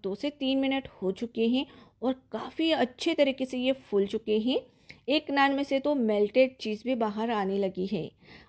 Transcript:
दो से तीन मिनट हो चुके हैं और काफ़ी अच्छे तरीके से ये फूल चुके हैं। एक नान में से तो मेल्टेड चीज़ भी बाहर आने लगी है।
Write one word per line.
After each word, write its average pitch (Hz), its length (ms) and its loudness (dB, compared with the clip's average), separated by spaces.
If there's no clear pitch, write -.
दो 190 120 -4
से 285 180 -4
तीन 269 260 -2
मिनट 269 340 -2
हो 190 200 -4
चुके 226 360 -2
हैं 254 180 0
और 254 100 0
काफ़ी 320 400 -2
अच्छे 269 420 0
तरीके 269 300 2
से 254 140 -6
ये 254 140 2
फूल 202 240 0
चुके 214 340 -2
हैं। 247 180 0
एक 302 200 0
नान 277 220 4
में 277 120 0
से 269 160 0
तो 294 140 0
मेल्टेड 226 600 2
चीज़ 214 280 -6
भी 247 120 0
बाहर 220 360 -2
आने 196 260 0
लगी 190 280 -2
है। 160 240 -4